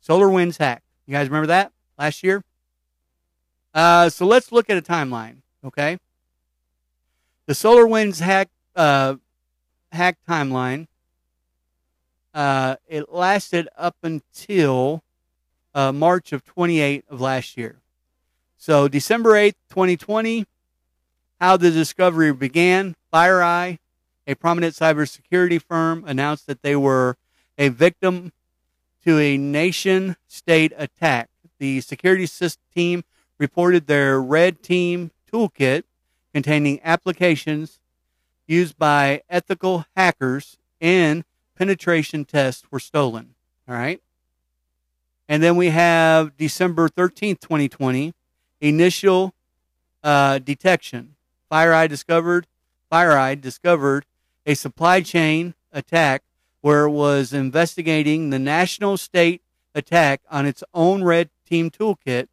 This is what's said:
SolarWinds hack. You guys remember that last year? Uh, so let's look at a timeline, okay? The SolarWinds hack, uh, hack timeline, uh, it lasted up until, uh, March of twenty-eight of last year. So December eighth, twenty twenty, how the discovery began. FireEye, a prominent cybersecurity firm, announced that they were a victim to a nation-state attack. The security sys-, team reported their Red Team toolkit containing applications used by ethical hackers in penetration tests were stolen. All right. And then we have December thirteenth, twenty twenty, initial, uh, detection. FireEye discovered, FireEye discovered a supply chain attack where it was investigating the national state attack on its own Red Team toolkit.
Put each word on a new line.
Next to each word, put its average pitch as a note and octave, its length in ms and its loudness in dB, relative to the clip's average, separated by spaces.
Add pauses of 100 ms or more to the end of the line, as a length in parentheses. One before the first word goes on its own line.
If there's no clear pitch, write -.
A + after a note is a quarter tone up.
SolarWinds F3+ 520 2
hack. C3 260 -4 (200)
You C#3 100 -10
guys C#3+ 120 -2
remember D3+ 220 -4
that F#3+ 240 2 (260)
last D3+ 240 -6
year? F#3+ 220 -2 (1300)
Uh, E3+ 340 6
so F3+ 160 -4
let's A#3 280 4
look A#3 180 2
at G3 60 0
a E3+ 40 -2
timeline, B2+ 580 -6 (260)
okay? D3 340 -6 (1500)
The D3 80 -4
SolarWinds A3 680 4
hack, F#3+ 280 0 (280)
uh, C#3 400 2 (760)
hack F3 260 -2 (120)
timeline, C3+ 580 -6 (1500)
uh, C3+ 440 -2 (100)
it D3+ 260 -12
lasted F3+ 640 -2
up E3+ 280 -8
until, D#3 1000 -4 (720)
uh, C3+ 160 0
March E3 420 -2
of C#3 120 -10
twenty-eight D#3 680 -2
of C3 100 -16
last C3 360 -6
year. A#2 240 -14 (760)
So C#3+ 300 2
December G#3+ 480 2
eighth, G#3 220 4 (120)
twenty F3+ 280 0
twenty, A3 500 -4 (960)
how F#3 160 4
the E3+ 160 4
discovery D#3+ 600 0
began. E3+ 600 0 (180)
FireEye, F3 680 2 (440)
a C#3 120 -6
prominent E3+ 400 -2
cybersecurity E3 840 -2
firm, E3 460 -4
announced D3 400 -6
that C#3+ 160 -12
they C#3+ 140 -2
were C3 400 0 (420)
a C#3+ 120 2
victim F3 600 -2 (760)
to D#3 160 2
a C#3+ 160 0
nation-state E3 1400 -2
attack. C#3 540 -4 (300)
The C3+ 200 -4
security F3+ 440 -2
sys-, E3 340 -6 (160)
team F3 300 -4 (340)
reported F3 480 0
their C#3 340 2
Red D#3+ 440 0
Team F3 480 -4 (200)
toolkit E3 520 -2 (500)
containing D3 480 -2
applications D#3+ 960 -4 (720)
used E3 280 -2
by C#3+ 540 0
ethical F3+ 560 -4 (100)
hackers C#3 640 -4 (220)
in E3 440 0 (320)
penetration E3+ 680 -4
tests C3+ 480 -4
were C3+ 80 -8
stolen. B2 560 -6 (320)
All B2 80 -12
right. C3 260 -8 (1300)
And D3+ 120 0
then E3+ 160 4
we F3 120 2
have D#3+ 680 4
December E3 520 -2
thirteenth, F#3 500 -4
twenty D3 300 -4
twenty, C3+ 440 -4 (480)
initial, F3+ 760 0 (680)
uh, C#3 380 2
detection. C#3 720 -4 (380)
FireEye D#3+ 360 4
discovered, E3 600 -2 (420)
FireEye C#3+ 500 2
discovered C#3 640 -2 (400)
a D3 100 0
supply E3+ 460 0
chain E3 540 -2 (160)
attack D3 540 -2 (380)
where D3 240 4
it D3+ 40 0
was C#3+ 420 0
investigating D#3 1000 -2
the C3+ 100 -4
national F3+ 560 -2
state F3 440 -2 (320)
attack D3+ 560 0
on C#3+ 180 -4
its - 180 -8 (100)
own F#3 300 0
Red E3+ 260 0 (180)
Team E3 220 -2
toolkit. C#3 640 -4